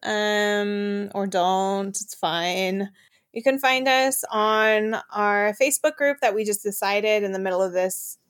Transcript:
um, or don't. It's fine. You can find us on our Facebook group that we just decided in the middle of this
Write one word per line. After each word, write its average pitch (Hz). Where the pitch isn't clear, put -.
um, 208
or 196
don't. 190
It's -
fine. 185
You 226
can 269
find 262
us 262
on 214
our 208
Facebook 302
group 285
that 220
we 214
just 208
decided 208
in 196
the 190
middle 190
of 185
this 185